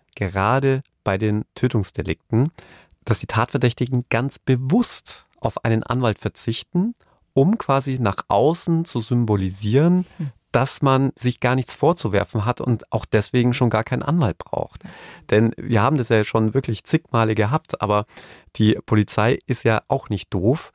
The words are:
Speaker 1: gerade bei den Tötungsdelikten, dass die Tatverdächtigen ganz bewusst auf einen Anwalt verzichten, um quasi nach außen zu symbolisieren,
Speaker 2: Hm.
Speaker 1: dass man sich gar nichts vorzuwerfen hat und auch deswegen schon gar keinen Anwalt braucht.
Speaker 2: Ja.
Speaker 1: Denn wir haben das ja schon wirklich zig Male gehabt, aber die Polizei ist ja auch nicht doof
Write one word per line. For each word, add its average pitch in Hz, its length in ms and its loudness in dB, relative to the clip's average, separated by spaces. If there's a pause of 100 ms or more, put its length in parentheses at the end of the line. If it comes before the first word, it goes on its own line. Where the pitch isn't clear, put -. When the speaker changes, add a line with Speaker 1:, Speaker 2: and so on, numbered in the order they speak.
(160)
Speaker 1:
gerade 120 640 0 (220)
bei 98 140 0
den 107 280 -2 (100)
Tötungsdelikten, 110 960 -2 (540)
dass 113 140 0
die - 80 -8
Tatverdächtigen 120 840 0
ganz 135 300 -2
bewusst 135 880 -2 (120)
auf - 240 -4
einen 113 200 0
Anwalt 120 360 -2
verzichten, - 760 -4 (380)
um 175 240 4
quasi 135 420 -2
nach 104 180 0 (100)
außen 165 580 2
zu - 160 -4
symbolisieren, 110 1040 2 (120)
Speaker 2:
Hm. 151 100 -6 (240)
Speaker 1:
dass 131 300 0
man 135 340 2
sich - 260 -4
gar 123 140 2
nichts 131 200 -2
vorzuwerfen 104 720 0
hat 120 160 -2
und - 300 -4
auch - 140 -4
deswegen 120 480 0
schon 123 160 2
gar 110 140 0
keinen - 200 -6
Anwalt 143 340 0
braucht. - 480 -10
Speaker 2:
Ja. - 40 -20 (400)
Speaker 1:
Denn 110 280 4
wir 110 260 0
haben 143 140 2
das 123 120 -2
ja 110 140 4
schon 110 300 0
wirklich 123 320 -4
zig - 260 0
Male 110 240 2
gehabt, 104 460 -2
aber 104 240 0 (500)
die 107 300 4
Polizei 107 520 2 (100)
ist - 160 -4
ja 110 260 2
auch 139 200 -4
nicht - 240 -6
doof 107 420 0